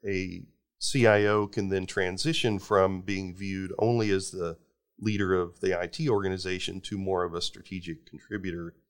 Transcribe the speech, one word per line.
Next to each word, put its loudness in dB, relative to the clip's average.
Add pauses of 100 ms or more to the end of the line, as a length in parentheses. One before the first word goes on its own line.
a -4 (360)
C 4
I 8
O 4
can -2
then 0
transition 0
from 4
being -6
viewed -8
only 2
as 0
the -6 (420)
leader 2
of -2
the 0
I -4
T -4
organization -2
to -8
more 0
of -6
a -4
strategic -8
contributor -10 (160)